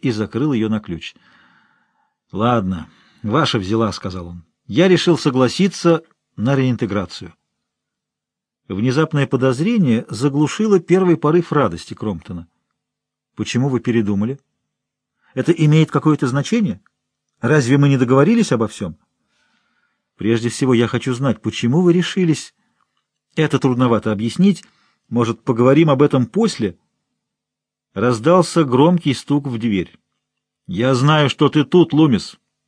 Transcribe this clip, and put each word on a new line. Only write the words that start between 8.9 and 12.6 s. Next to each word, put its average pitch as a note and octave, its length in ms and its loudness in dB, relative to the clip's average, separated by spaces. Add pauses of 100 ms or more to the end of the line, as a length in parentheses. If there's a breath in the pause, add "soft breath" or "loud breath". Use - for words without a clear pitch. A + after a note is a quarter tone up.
подозрение C3 800 0
заглушило D3 720 0
первый F3 360 2
порыв D#3+ 360 0
радости G#2 420 -2
Кромптона. F2 540 -10 (880)